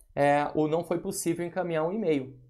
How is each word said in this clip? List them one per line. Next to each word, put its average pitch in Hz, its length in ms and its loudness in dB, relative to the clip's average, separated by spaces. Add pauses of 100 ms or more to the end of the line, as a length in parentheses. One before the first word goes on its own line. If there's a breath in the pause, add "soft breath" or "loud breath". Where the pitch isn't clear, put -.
(140 soft breath)
é, 143 400 4
o, 156 140 2
não 165 160 0
foi 170 140 -2
possível 175 460 -4
encaminhar 170 400 -2
um 170 80 -2
e-mail. 160 460 0 (120)